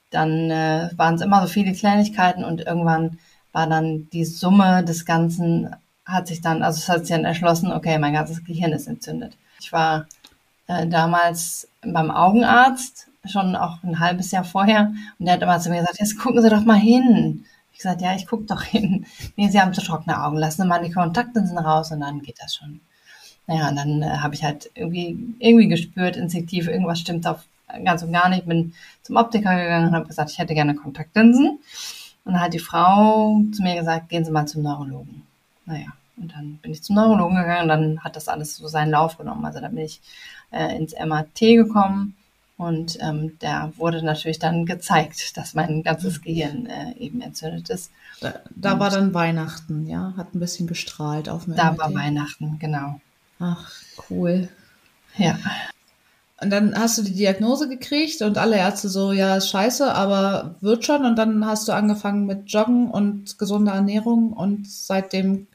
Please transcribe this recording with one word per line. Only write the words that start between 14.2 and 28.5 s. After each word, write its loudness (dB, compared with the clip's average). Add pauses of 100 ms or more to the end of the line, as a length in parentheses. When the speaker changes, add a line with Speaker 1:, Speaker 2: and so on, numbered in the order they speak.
Speaker 1:
Jahr 0
vorher, 4 (260)
und -6
der 6
hat -4
immer 2
zu -4
mir -2
gesagt, -2
„Jetzt -2
gucken 4
Sie 8
doch 6
mal 8
hin.“ 6 (260)
Ich -20
gesagt, -4
„Ja, 0
ich -6
guck -6
doch -6
hin.“ 0 (320)
„Nee, 2
Sie 6
haben 2
zu -4
trockene -4
Augen, -2
lassen -2
Sie 2
mal 0
die -6
Kontaktlinsen -2
raus 0
und -6
dann -8
geht -18
das -10
schon.“ -18 (640)
Naja, 0
und -2
dann, -2
äh, -2
hab -4
ich -8
halt -6
irgendwie, -6 (220)
irgendwie 8
gespürt, -2
instinktiv, -4
irgendwas -2
stimmt -6
da -4 (440)
ganz 0
und -6
gar 4
nicht. 0
Bin 0 (280)